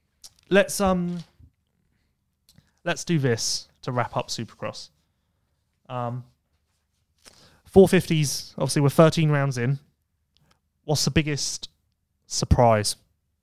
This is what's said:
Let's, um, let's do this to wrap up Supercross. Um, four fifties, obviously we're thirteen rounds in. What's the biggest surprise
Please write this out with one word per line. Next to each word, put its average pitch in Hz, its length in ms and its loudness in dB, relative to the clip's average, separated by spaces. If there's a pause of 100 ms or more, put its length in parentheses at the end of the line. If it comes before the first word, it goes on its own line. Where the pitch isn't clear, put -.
(480)
Let's, 196 320 2
um, 180 380 -2 (1700)
let's 170 200 -6
do 170 140 0
this 127 500 -2 (140)
to - 80 -10
wrap 123 260 -4
up 123 120 -6
Supercross. - 640 -12 (1000)
Um, 123 360 -8 (1400)
four 190 220 8
fifties, 160 720 0
obviously 147 240 -2
we're 139 60 4
thirteen 156 420 4
rounds 139 260 -2
in. 127 220 -2 (1040)
What's 151 220 -4
the 143 80 -2
biggest 147 560 -4 (580)
surprise 117 720 2 (460)